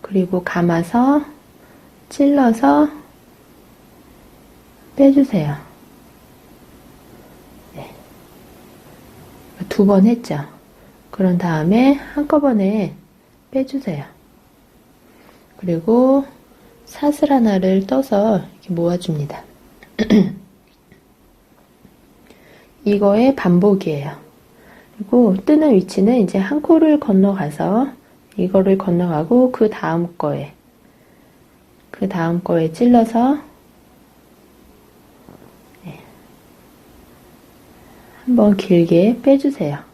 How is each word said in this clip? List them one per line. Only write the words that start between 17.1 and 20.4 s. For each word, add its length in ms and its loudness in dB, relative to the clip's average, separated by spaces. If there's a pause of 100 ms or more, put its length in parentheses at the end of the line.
하나를 560 2
떠서 500 0
이렇게 380 -10
모아줍니다. 720 -6 (500)
<clears throat> 400 0 (2500)